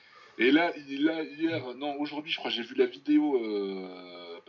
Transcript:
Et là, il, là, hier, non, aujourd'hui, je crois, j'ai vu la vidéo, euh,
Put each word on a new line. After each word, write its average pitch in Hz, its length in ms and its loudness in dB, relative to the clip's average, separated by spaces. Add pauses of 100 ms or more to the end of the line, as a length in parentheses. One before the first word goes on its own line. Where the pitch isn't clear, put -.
(380)
Et 120 120 6
là, 165 220 6 (160)
il, 139 160 -2
là, 165 200 0
hier, 151 380 -4 (140)
non, 143 220 -4
aujourd'hui, 147 340 -6
je - 60 -2
crois, 123 120 -6
j'ai 113 120 -2
vu - 120 -12
la - 120 6
vidéo, 147 500 2
euh, 95 1000 -4 (100)